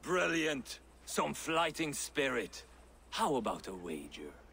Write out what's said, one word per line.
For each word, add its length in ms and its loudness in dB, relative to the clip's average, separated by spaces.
Brilliant. 760 2
Some 300 0
fighting 580 2
spirit. 720 0
How 260 2
about 320 0
a 60 -8
wager? 580 -8